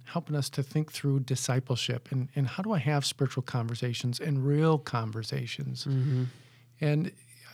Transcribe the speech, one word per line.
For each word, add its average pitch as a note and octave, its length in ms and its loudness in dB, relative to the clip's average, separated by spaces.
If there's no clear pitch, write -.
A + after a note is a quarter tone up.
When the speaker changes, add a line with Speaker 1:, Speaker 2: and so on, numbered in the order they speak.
Speaker 1:
helping - 300 -4
us C#3 160 0
to C#3 120 -2
think D3+ 280 0
through C#3 300 2
discipleship B2 920 0
and, C3 240 0
and C#3 120 2
how F#3+ 160 -4
do G#3+ 100 -2
I F#3 40 2
have C#3+ 280 2
spiritual - 380 0
conversations A#2+ 760 -2
and C3+ 260 0
real D3+ 320 6
conversations? A#2 1080 -4
Speaker 2:
Mm-hmm. C3 400 2
Speaker 1:
And D3+ 320 2